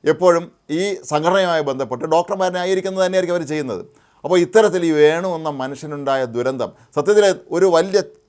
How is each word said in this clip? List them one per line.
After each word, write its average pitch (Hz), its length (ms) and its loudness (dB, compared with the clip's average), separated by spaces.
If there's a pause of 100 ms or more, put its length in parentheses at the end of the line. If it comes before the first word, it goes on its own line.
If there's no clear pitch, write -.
എപ്പോഴും 170 460 2 (180)
ഈ 180 260 -4 (140)
സംഘടനയുമായി 170 520 0
ബന്ധപ്പെട്ട് 131 440 -4
ഡോക്ടർമാരെ 180 460 0
ന്യായീകരിക്കുന്നത് 190 540 -2
തന്നെയായിരിക്കും 175 320 0
അവർ 160 100 -6
ചെയ്യുന്നത്. 131 380 -6 (380)
അപ്പോൾ, 175 160 2
ഇത്തരത്തിൽ 180 460 2
ഈ 160 60 2
വേണു 156 360 4
എന്ന 160 220 -6
മനുഷ്യനുണ്ടായ 139 760 -4
ദുരന്തം 120 460 -4 (240)
സത്യത്തിൽ 196 400 4 (160)
ഒരു 175 140 2
വലിയ 185 360 2 (280)